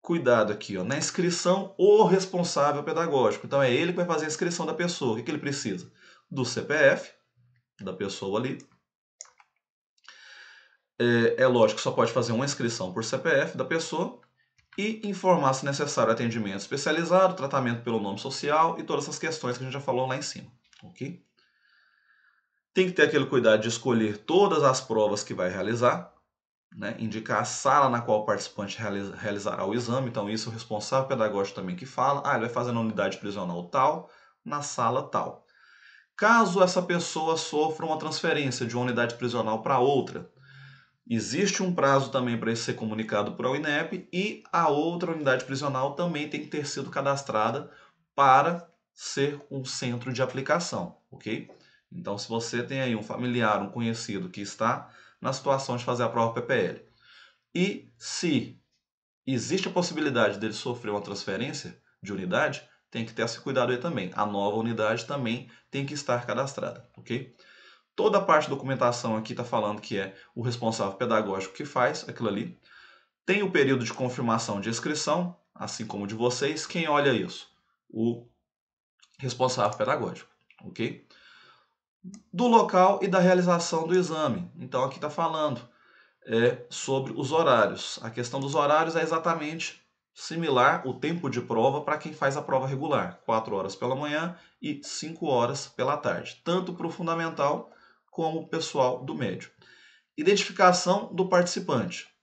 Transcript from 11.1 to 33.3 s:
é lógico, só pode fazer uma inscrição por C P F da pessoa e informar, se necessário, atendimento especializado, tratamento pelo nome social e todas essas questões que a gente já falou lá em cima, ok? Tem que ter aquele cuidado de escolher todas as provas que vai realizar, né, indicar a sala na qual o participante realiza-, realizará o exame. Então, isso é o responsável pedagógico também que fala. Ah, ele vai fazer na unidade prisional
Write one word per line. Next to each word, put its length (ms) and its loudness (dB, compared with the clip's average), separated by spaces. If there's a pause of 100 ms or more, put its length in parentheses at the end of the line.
é 20 6
lógico, 340 6
só 120 -2
pode 180 2
fazer 220 0
uma 120 0
inscrição 480 -2
por 120 -4
C 120 -4
P 120 -2
F 280 2
da 80 -2
pessoa 560 -4 (560)
e 320 -4
informar, 460 2
se 100 -4
necessário, 480 0
atendimento 460 -2
especializado, 760 2
tratamento 480 -2
pelo 180 0
nome 180 -4
social 600 0
e 60 -8
todas 200 -2
essas 140 -8
questões 380 -4
que 60 -10
a 40 -8
gente 80 -8
já 60 -6
falou 260 -2
lá 100 -4
em 60 -8
cima, 280 -12 (340)
ok? 400 -12 (1500)
Tem 140 4
que 60 -4
ter 100 4
aquele 240 4
cuidado 340 6
de 80 -2
escolher 500 0
todas 440 4
as 180 4
provas 420 0
que 120 -8
vai 160 0
realizar, 600 0 (640)
né, 240 -8
indicar 420 -2
a 40 -2
sala 440 2
na 120 0
qual 200 2
o 40 -8
participante 540 -4
realiza-, 380 -6
realizará 500 -4
o 80 -2
exame. 340 -2
Então, 200 -4
isso 200 -6
é 20 -8
o 40 -10
responsável 540 -4
pedagógico 480 -2
também 200 -8
que 100 -14
fala. 380 0
Ah, 120 2
ele 100 0
vai 80 -6
fazer 180 -2
na 80 0
unidade 380 -2
prisional 500 -6